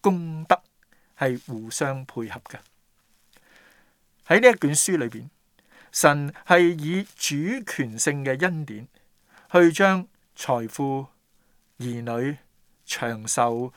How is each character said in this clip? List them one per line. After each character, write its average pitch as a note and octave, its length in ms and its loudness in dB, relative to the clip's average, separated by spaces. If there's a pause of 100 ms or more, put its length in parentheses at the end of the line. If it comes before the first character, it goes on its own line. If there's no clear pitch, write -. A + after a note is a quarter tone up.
功 E3 420 -2
德， F3+ 160 2 (560)
係 B2+ 300 -2
互 A2+ 240 -12
相 C3+ 340 -6
配 A#2 240 -10
合 G#2+ 160 -14
嘅。 - 140 -18 (1700)
喺 F#3 140 4
呢 B3 80 8
一 A#3 100 6
卷 D3 160 0
書 F3+ 220 0
裏 C#3+ 100 -2
邊， A#2 220 -12 (640)
神 D3 400 2 (140)
係 F3+ 140 6 (180)
以 E3 240 -2 (140)
主 F#3+ 560 -4
權 A2+ 260 -4
性 C#3+ 260 -2
嘅 C3+ 160 -2
恩 E3+ 240 -2
典 A2+ 220 -14 (680)
去 F3 200 8
將 F#3+ 340 2 (300)
財 A#2 320 -2
富、 C3+ 380 -4 (720)
兒 A#2+ 240 -8
女、 A#2+ 360 -4 (460)
長 A2+ 420 -8
壽 A#2+ 500 -2